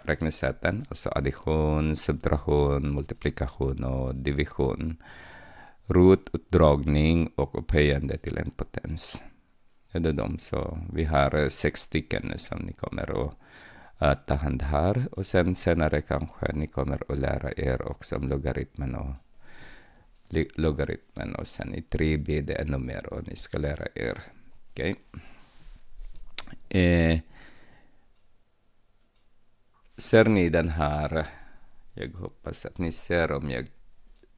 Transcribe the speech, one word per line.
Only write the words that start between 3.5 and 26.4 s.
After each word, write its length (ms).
och 300
division. 840
Rot, 460
utdragning 1040
och 220
upphöjande 600
till 200
en 120
potens. 720
Det 160
är 40
de, 260
så 400
vi 120
har, 300
eh, 140
sex 320
stycken 420
nu 160
som 200
ni 140
kommer 540
att, 80
eh, 240
ta 80
hand 280
här. 500
Och 140
sen 300
senare 440
kanske 520
ni 140
kommer 460
att 60
lära 380
er 260
också 340
om 120
logaritmen 680
och 200
li-, 260
logaritmen. 800
Och 140
sen 260
i 80
tre 340
B 240
det 140
är 80
ännu 160
mer 280
och 220
ni 80
ska 220
lära 360
er. 240
Okej. 260